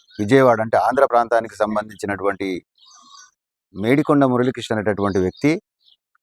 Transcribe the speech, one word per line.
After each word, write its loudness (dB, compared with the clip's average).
విజయవాడ 4
అంటే -2
ఆంధ్ర 2
ప్రాంతానికి 0
సంబంధించినటువంటి -4
మేడికొండ 2
మురళీకృష్ణ -2
అనేటటువంటి -2
వ్యక్తి -2